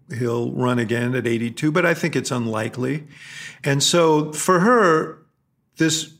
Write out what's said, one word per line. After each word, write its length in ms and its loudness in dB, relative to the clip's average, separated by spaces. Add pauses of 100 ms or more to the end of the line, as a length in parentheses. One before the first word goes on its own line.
(180)
he'll 340 -2
run 260 0
again 360 0
at 120 -2
eighty-two, 440 -2
but 140 0
I 100 2
think 220 -4
it's 140 -2
unlikely. 760 -4 (560)
And 200 0
so 500 4
for 280 2
her, 580 2 (580)
this 440 0